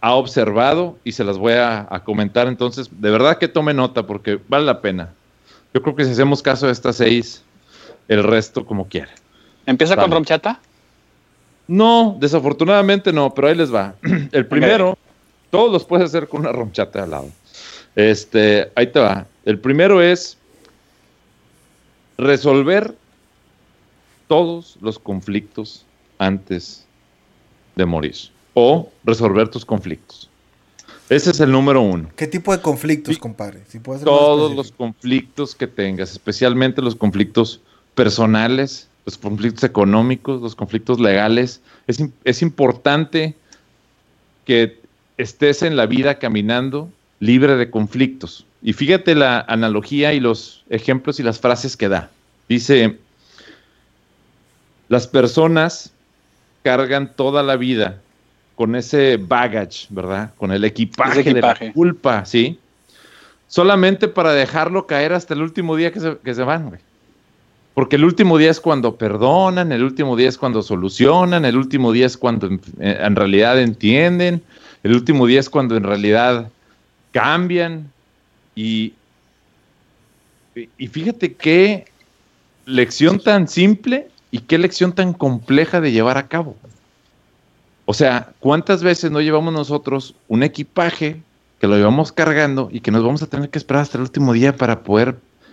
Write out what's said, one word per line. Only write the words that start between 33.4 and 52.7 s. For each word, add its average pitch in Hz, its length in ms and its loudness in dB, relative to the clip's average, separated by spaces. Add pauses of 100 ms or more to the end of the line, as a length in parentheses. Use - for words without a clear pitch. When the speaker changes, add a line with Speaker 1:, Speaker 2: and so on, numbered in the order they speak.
Speaker 3:
Si 117 100 -20
puede 127 220 -14
ser 147 80 -6
más 143 80 4
Speaker 1:
Todos 147 340 4
Speaker 3:
específico. 139 120 -6
Speaker 1:
los - 100 -14
conflictos 127 800 -6
que 127 120 -6
tengas, 95 460 -6
especialmente 123 680 0
los 120 160 -4
conflictos 104 640 -2 (340)
personales, 117 920 0 (160)
los - 140 -14
conflictos 107 460 -4
económicos, 120 760 0
los 113 140 -10
conflictos 110 460 -4
legales. 113 600 0 (260)
Es 127 140 -6
im-, 147 120 -6 (120)
es 123 160 -2
importante 151 920 -2 (1120)
que 117 340 2 (380)
estés 143 440 0
en 160 140 -2
la 117 100 2
vida 131 320 0
caminando 123 680 -4 (320)
libre 127 360 4
de 120 140 -2
conflictos. 123 760 -4 (160)
Y 110 100 -2
fíjate 170 420 2
la 127 260 2
analogía 113 720 -2
y 143 60 0
los 117 500 -4
ejemplos 131 500 -4
y - 40 -6
las 113 160 -2
frases 123 360 -2
que 104 120 -2
da. 90 220 -4 (380)
Dice, 120 500 2 (1900)